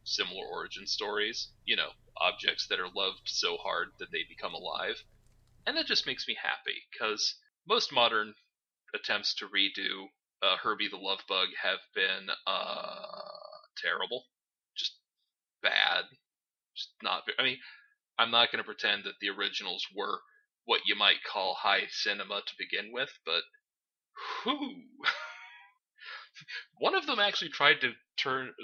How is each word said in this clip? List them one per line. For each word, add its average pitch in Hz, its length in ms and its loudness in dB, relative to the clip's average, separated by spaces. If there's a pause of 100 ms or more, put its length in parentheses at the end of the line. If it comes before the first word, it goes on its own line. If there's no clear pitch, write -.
similar 95 400 -2
origin 90 400 -8
stories. 104 640 -2 (140)
You 113 140 2
know, 76 140 0 (260)
objects - 500 0
that 95 120 0
are 90 100 -4
loved 95 400 -2
so 87 280 0
hard 92 320 -2 (100)
that 92 120 -10
they 82 160 -2
become 85 260 -8
alive. 90 480 -4 (640)
And 285 120 0
that 311 100 0
just - 180 2
makes - 220 -4
me 117 80 -4
happy, - 540 -4 (100)
'cause 107 360 0 (300)
most 208 280 2
modern 113 420 4 (580)
attempts 104 420 -2
to 104 120 -8
redo, 98 640 0 (320)
uh, 92 160 6
Herbie 104 320 0
the 95 80 -8
Love 95 280 -4
Bug 95 360 2
have 95 180 0 (140)
been, 95 360 0 (160)
uh, - 840 -4 (480)
terrible. 92 500 -4 (480)
Just - 240 -6 (640)
bad. 87 480 4 (640)
Just - 260 -12
not 92 240 -2
ve-, - 140 -2
I 131 40 4
mean, 127 180 0 (560)
I'm 117 140 4
not 117 200 6
gonna 110 140 -2
pretend 104 400 0
that 98 140 -6
the 101 100 -2
originals 98 640 -4
were 101 260 -2 (440)
what 113 200 2
you 101 100 4
might 101 280 6
call 95 320 0
high 98 320 4
cinema 101 540 -2
to - 160 -10
begin 101 340 -4
with, 127 320 -4
but 82 220 0 (960)
whew. 269 460 -4 (100)
<laughs> - 140 0 (1700)
One 226 160 2
of 359 100 2
them 254 140 0
actually 190 320 0
tried 147 300 8
to 120 120 2 (240)
turn, 131 360 -2 (100)